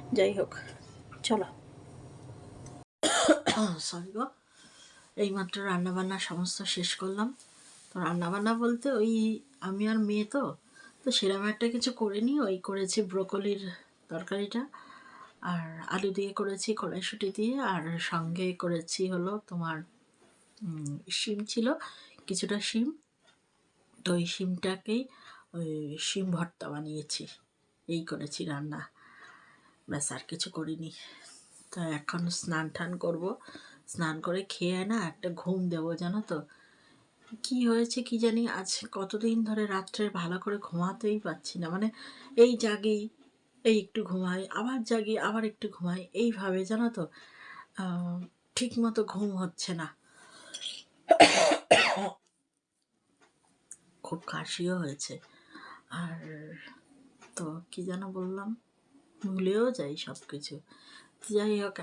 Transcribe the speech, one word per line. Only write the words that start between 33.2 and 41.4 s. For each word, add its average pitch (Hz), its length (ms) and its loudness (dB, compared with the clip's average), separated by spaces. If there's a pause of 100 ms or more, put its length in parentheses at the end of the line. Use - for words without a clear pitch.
স্নান 160 240 0 (100)
করে 180 160 0 (120)
খেয়ে 180 280 0 (100)
না 233 60 2 (140)
একটা - 180 -6 (120)
ঘুম 185 180 0 (140)
দেবো 160 180 0 (100)
জানো 185 180 0 (120)
তো। 165 60 0 (1080)
কি 254 120 0 (120)
হয়েছে 233 380 4
কি 233 80 0 (100)
জানি, 226 180 4 (160)
আজ 190 100 -6 (280)
কতদিন 214 400 2 (100)
ধরে 214 160 2 (120)
রাত্রে 190 280 -2 (160)
ভালো 175 240 0
করে 208 140 -2 (100)
ঘুমাতেই 196 580 0
পারছি - 360 -6